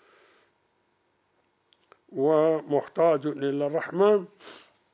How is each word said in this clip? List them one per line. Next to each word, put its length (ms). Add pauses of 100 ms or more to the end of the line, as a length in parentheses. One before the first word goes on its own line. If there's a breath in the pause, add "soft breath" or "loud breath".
(2000 soft breath)
ومحتاج 1160
إلى 400
الرحمن. 600 (680 loud breath)